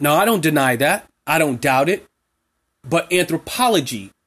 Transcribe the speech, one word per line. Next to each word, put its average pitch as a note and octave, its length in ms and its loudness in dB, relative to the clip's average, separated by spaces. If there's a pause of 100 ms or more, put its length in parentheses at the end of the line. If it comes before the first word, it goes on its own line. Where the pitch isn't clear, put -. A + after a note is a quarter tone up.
Now, D3 140 2
I F#3 100 4
don't A3 160 0
deny C#3+ 360 2
that. D#3 320 -2 (180)
I D3+ 120 0
don't C#3 220 0
doubt C#3 280 2
it. - 180 -4 (840)
But E3 240 -2
anthropology, E3 1000 -2 (160)